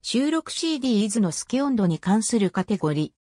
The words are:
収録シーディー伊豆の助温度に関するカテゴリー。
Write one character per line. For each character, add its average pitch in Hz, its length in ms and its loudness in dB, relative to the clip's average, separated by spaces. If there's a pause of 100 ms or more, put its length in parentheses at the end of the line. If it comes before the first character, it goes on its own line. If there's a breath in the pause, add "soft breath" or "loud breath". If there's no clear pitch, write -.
収 269 300 0
録 320 200 -2
シ 320 260 -2
ー 254 40 -6
デ 262 80 -2
ィ 214 140 2
ー - 20 2
伊 220 60 -4
豆 226 100 0
の 180 120 2
助 - 280 -4
温 277 160 0
度 202 100 2
に 160 120 2
関 208 240 2
す 233 160 0
る 190 120 2
カ 180 140 -2
テ 202 140 -2
ゴ 151 160 0
リ 151 140 0
ー。 - 20 -12 (120)